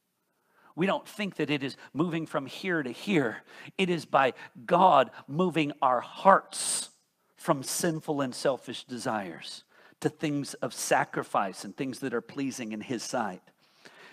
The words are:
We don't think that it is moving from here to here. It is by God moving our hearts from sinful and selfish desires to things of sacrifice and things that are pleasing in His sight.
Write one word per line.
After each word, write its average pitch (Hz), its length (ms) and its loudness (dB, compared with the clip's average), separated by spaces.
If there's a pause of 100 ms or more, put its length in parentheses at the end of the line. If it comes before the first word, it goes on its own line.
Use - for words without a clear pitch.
(760)
We 165 100 0
don't 160 220 0
think 202 300 -8
that 147 120 0
it 139 140 0
is 131 140 -6 (160)
moving 160 340 -2
from 139 180 -4
here 165 380 -2
to 123 80 -6
here. 135 520 0 (340)
It 190 120 2
is 170 160 -2
by 135 280 4 (320)
God 160 440 8 (180)
moving 151 440 0 (100)
our 127 200 4
hearts - 880 2 (480)
from 143 260 0
sinful 156 580 -2
and 127 140 -4
selfish 127 480 -4
desires 107 800 -6 (380)
to 151 80 2
things 143 460 -4
of 127 200 -6
sacrifice 131 880 0
and 101 120 -12
things 135 240 -6
that 131 140 -6
are 117 80 -2
pleasing 127 500 -6
in 110 100 -8
His 117 200 -6
sight. 104 400 -4 (720)